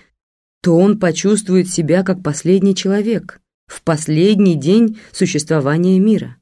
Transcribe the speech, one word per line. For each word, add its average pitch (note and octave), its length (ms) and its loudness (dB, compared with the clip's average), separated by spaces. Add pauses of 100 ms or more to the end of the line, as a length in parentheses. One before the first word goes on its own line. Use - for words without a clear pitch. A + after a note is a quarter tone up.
(640)
то E3+ 140 2
он G#3 220 2
почувствует F#3 720 -2
себя E3+ 320 0
как F#3 200 -4
последний F#3 520 0
человек G3+ 640 -4 (260)
в - 160 -20
последний E3+ 720 2
день G#3+ 420 0 (140)
существования D#3+ 840 0
мира. G3+ 440 0